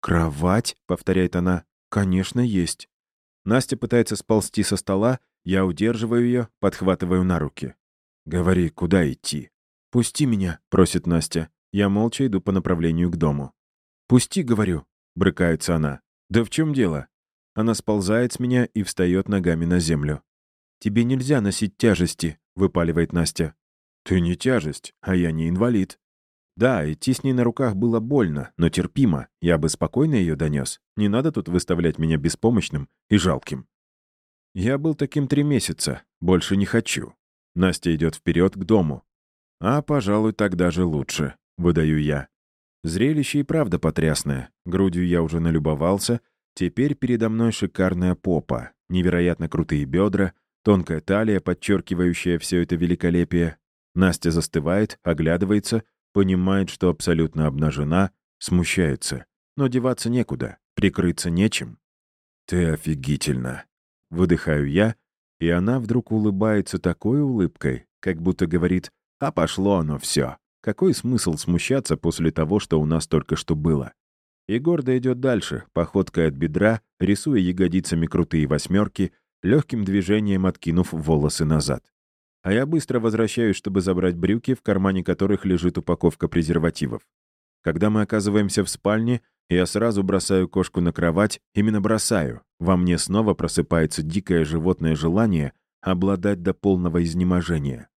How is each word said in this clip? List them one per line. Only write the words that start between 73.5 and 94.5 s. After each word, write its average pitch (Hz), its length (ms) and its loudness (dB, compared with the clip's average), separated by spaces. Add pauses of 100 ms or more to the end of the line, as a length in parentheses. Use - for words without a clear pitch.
было?» 73 380 -2 (540)
И 107 100 -2
гордо 139 380 0
идет 127 220 0
дальше, 120 540 -2
походкой 85 560 0
от 71 60 -2
бедра, 90 480 0 (180)
рисуя 101 400 0
ягодицами 90 640 0
крутые 80 400 0
восьмерки — 90 640 -2 (300)
легким 117 420 0
движением 98 640 0
откинув 85 460 0
волосы 78 520 0
назад. 73 400 -2 (580)
А 92 100 -2
я 123 140 0
быстро 143 340 -2
возвращаюсь, 110 560 0
чтобы 98 240 -2
забрать 90 360 0
брюки, 104 380 0
в - 80 -8
кармане 95 420 0
которых 98 400 0
лежит 87 340 0
упаковка 85 500 0
презервативов. 80 720 -2 (600)
Когда 85 280 0
мы 107 120 2
оказываемся 101 640 0
в 90 40 -4
спальне, 113 540 -2 (260)
я 90 180 2
сразу 104 360 0
бросаю 92 460 2
кошку 92 320 -2
на 85 120 2
кровать, 85 480 0 (140)
именно 104 260 0
бросаю. 98 640 -2 (160)
Во 90 180 2
мне 90 220 2
снова 104 360 0
просыпается 82 680 0
дикое 82 420 0
животное 80 520 0